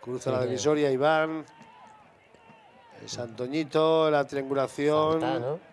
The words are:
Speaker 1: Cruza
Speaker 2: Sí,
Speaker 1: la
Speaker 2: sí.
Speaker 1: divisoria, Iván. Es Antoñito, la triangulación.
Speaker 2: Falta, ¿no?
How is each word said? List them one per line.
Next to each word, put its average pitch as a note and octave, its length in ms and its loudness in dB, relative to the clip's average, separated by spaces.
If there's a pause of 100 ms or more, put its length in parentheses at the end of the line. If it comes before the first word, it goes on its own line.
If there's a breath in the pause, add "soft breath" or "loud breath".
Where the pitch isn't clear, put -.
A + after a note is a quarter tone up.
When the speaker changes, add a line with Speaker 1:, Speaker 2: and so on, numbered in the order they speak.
Speaker 1:
Cruza B2+ 300 -6
Speaker 2:
Sí, C3 60 0
Speaker 1:
la B2+ 60 0
Speaker 2:
sí. B2+ 40 0
Speaker 1:
divisoria, C#3+ 460 2
Iván. D#3 520 0 (1600)
Es - 140 -12
Antoñito, D3+ 880 0
la D3 160 4
triangulación. C#3+ 960 0
Speaker 2:
Falta, C3 200 -2
¿no? C#3 180 -6 (140)